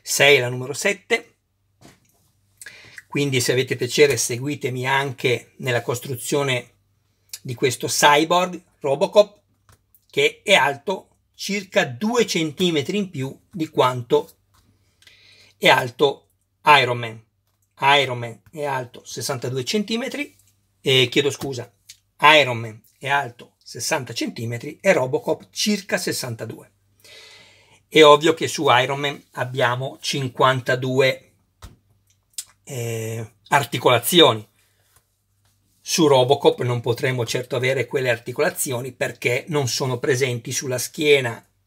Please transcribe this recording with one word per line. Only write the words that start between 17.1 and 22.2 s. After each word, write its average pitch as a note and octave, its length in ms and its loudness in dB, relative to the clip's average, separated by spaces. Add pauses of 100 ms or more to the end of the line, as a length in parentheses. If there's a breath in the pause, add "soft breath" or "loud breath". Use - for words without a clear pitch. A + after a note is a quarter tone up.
Iron B2 200 -2
Man A#2 300 -12
è D3+ 140 -10
alto C3 400 -8
sessantadue C3 600 -8
centimetri, A#3 760 -6 (460)
eh, C3 220 4
chiedo C#3 240 0
scusa, B2 400 -10 (480)
Iron C#3+ 380 4